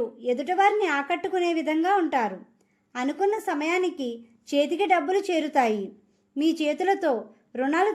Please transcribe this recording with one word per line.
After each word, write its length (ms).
ఎదుటివారిని 640
ఆకట్టుకునే 600
విధంగా 380
ఉంటారు. 440
అనుకున్న 400
సమయానికి 580
చేతికి 440
డబ్బులు 340
చేరుతాయి. 580
మీ 140
చేతులతో 520
రుణాలు 340